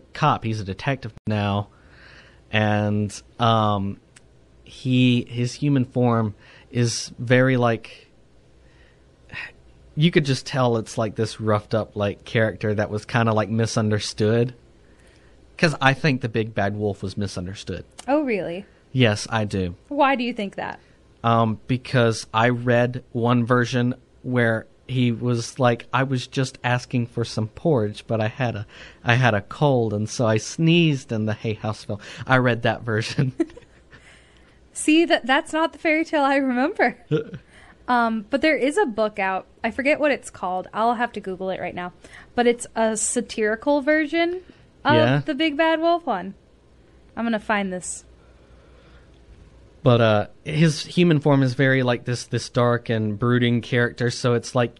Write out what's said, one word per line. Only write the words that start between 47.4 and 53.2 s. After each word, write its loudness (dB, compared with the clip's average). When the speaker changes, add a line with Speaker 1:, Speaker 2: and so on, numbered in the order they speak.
Speaker 2:
this. -10
Speaker 1:
But, 6
uh, 4
his 2
human 2
form 4
is 0
very, 2
like, -2
this, -4
this -4
dark 0
and -2
brooding 2